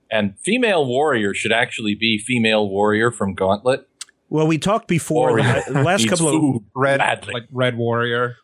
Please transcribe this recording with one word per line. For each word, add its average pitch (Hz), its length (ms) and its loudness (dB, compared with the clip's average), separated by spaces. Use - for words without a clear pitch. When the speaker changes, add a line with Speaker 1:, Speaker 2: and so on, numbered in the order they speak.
Speaker 1:
And 104 280 -2
female 208 460 0
warrior 113 480 0
should - 180 -4
actually 113 440 -2
be 113 220 0
female 110 520 0
warrior 107 420 2
from 98 220 -4
Gauntlet. 104 540 0
Speaker 2:
Well, 156 180 0
we 160 100 2
talked 208 300 -2
before, 170 420 0
Speaker 1:
Warrior 120 380 2
Speaker 2:
the 135 160 0
last 185 180 2
Speaker 1:
needs 220 80 2
Speaker 2:
couple 165 180 0
of 147 60 2
Speaker 1:
food 151 300 0
Speaker 3:
Red, 135 220 2
Speaker 1:
badly. - 360 -2
Speaker 3:
like 120 180 -8
Red 123 260 -2
Warrior. 120 680 -2